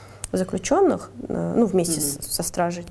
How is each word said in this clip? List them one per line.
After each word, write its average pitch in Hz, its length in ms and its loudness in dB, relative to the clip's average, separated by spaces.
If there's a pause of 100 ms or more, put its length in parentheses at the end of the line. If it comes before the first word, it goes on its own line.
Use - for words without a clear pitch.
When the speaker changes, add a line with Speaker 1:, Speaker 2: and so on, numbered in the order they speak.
(320)
Speaker 1:
заключённых, 190 800 2 (160)
э, 170 300 -2
ну, 233 80 6
вместе 170 340 2
с-, 143 160 -2
Speaker 2:
Мгм. - 80 -12
Speaker 1:
со - 200 -4
стражей, 175 480 -2